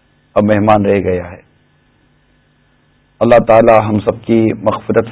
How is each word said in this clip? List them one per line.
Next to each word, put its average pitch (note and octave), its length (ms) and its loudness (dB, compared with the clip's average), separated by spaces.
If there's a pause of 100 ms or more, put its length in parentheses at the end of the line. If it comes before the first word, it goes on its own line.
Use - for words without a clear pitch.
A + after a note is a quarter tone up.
(360)
اب G#2 80 0
مہمان G#2+ 420 0
رہ G2+ 140 0
گیا F2+ 320 -6
ہے۔ F#2 100 -20 (1800)
اللہ A#2 260 4
تعالی A2+ 280 4 (100)
ہم G#2+ 140 -2
سب A2 260 -6
کی A2+ 140 0 (240)
مغفرت A2 480 -4